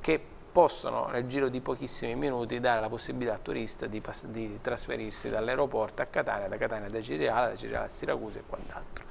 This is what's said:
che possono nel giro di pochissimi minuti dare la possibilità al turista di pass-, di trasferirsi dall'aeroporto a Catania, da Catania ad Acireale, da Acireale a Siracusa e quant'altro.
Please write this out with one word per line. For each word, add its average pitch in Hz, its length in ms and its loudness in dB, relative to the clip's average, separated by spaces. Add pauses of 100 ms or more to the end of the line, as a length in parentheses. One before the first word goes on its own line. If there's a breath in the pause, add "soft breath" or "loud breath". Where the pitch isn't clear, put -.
che 156 200 4 (300)
possono 123 540 6
nel 123 200 0
giro 135 220 2
di 123 140 -4
pochissimi 127 520 -2
minuti 123 460 0
dare 120 200 4
la 110 100 0
possibilità 117 460 -2
al - 60 -8
turista - 440 -4
di 107 160 -4
pass-, - 240 -8
di 110 340 -6
trasferirsi 113 720 -4
dall'aeroporto 113 720 2
a - 20 2
Catania, 107 420 0
da 101 120 -2
Catania 107 300 -2
ad 104 60 -6
Acireale, 120 520 2
da 110 80 0
Acireale 113 320 -2
a - 20 -4
Siracusa 113 520 -2
e - 60 -14
quant'altro. - 640 -8